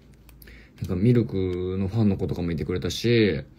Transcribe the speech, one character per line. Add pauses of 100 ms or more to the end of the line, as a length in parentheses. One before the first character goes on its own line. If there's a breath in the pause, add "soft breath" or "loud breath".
(800 loud breath)
な
ん
か
ミ
ル
ク
の
フ
ァ
ン
の
子
と
か
も
い
て
く
れ
た
し、 (180 loud breath)